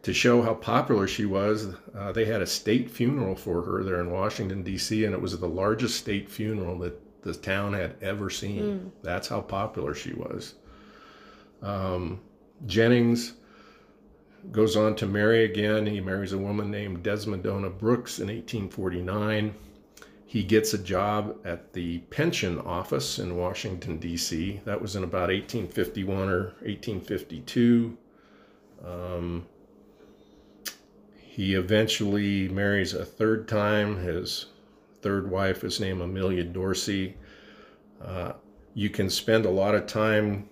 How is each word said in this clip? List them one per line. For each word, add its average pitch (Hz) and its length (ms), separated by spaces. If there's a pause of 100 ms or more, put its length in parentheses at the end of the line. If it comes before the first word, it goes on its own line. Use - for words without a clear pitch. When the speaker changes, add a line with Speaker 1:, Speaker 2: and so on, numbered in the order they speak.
Speaker 1:
To - 120
show 120 280
how 113 120
popular 110 540
she 107 180
was, 101 480 (200)
uh, 101 180
they 113 120
had 104 160
a 87 60
state 117 440
funeral 120 440
for 87 280
her 95 200
there 92 180
in 87 100
Washington, 95 520
D 92 160
C, 110 260
and 101 80
it 92 80
was 87 180
the 87 100
largest 104 480
state 101 340
funeral 98 480
that 87 220 (220)
the 85 120
town 101 380
had 95 280
ever 101 300
seen. 101 320
Speaker 2:
Mm. 95 280 (120)
Speaker 1:
That's 90 260
how 107 120
popular 101 540
she - 200
was. - 400 (1080)
Um, 95 580 (460)
Jennings 117 680 (1160)
goes 107 240
on 107 200
to 110 100
marry 107 380
again. 107 400
He 104 160
marries 95 320
a 95 60
woman 101 320
named 101 320
Desmondona 98 720
Brooks 120 440
in 101 100
eighteen 110 400
forty-nine. 104 840 (720)
He 107 200
gets 107 300
a 104 40
job 101 680
at 85 280
the 85 260 (120)
pension 143 500
office - 580
in 87 180
Washington, 90 600
D 85 180
C. 85 480
That 104 160
was 95 140
in 98 80
about 90 280
eighteen 101 360
fifty-one 95 640
or 90 240 (100)
eighteen 104 360
fifty-two. 117 960 (880)
Um, 87 580 (1800)
he 95 340
eventually 101 960
marries 101 460
a - 100
third 110 420
time. 104 500
His 87 500 (560)
third 98 280
wife 95 320
is 107 160
named 95 240
Amelia 92 400
Dorsey. 92 760 (880)
Uh, 92 280 (420)
you 101 160
can 98 180
spend 110 380
a 92 40
lot 98 260
of - 100
time 107 640